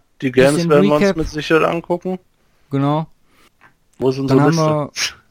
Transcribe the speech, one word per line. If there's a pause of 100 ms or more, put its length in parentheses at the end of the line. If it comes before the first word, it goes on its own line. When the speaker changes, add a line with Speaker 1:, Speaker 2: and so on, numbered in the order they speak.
(220)
Speaker 1:
die
Games
Speaker 2:
bisschen
Speaker 1:
werden
wir
uns
Speaker 2:
Recap.
Speaker 1:
mit
Sicherheit
angucken. (520)
Speaker 2:
Genau. (920)
Speaker 1:
Wo
ist
Speaker 2:
Dann
Speaker 1:
unsere
Speaker 2:
haben
Speaker 1:
Liste? (140)